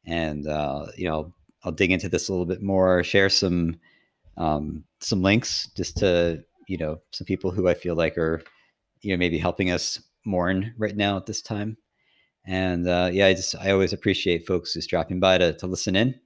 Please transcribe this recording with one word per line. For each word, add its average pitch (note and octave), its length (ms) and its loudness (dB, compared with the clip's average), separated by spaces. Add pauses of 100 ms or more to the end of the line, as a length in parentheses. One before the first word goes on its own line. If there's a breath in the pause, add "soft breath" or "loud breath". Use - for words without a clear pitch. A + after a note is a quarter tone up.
and, D#2 420 -4
uh, D2 400 -4 (100)
you F2 120 -4
know, D#2 240 -4 (320)
I'll E2+ 80 -4
dig F2+ 180 2
into F#2 180 2
this F2 200 -2
a G2+ 40 -4
little F2+ 140 -2
bit F#2 160 -4
more, F#2 420 4
share G2 240 4
some, F2 500 0 (600 soft breath)
um, D#2 460 -4 (160)
some F#2+ 220 -2
links G#2 540 0
just - 220 -6
to, E2+ 440 2 (240)
you F#2 120 -6
know, D#2 220 -6 (100)
some - 160 -12
people F#2+ 240 -2
who F2+ 180 0
I E2+ 60 4
feel E2+ 200 -4
like E2 220 0
are, D#2+ 260 0 (600 soft breath)
you G#2 100 -4
know, F2+ 60 0
maybe E2+ 200 0
helping F2+ 320 0
us - 300 -2 (240)
mourn F#2+ 540 -2
right G#2 180 -4
now G2+ 200 0
at F#2+ 100 -8
this - 160 -8
time. G#2+ 340 -6 (680)
And, F#2 420 0
uh, F2+ 240 2
yeah, G2 140 4
I F#2+ 80 6
just, - 220 -4
I F#2+ 140 -2
always F#2+ 220 4
appreciate F#2 540 0
folks F2 260 -2
just - 160 -8
dropping F2+ 320 -2
by F#2 180 4
to, E2+ 160 4
to - 120 -8
listen F#2 300 -2
in. B2 180 2 (120)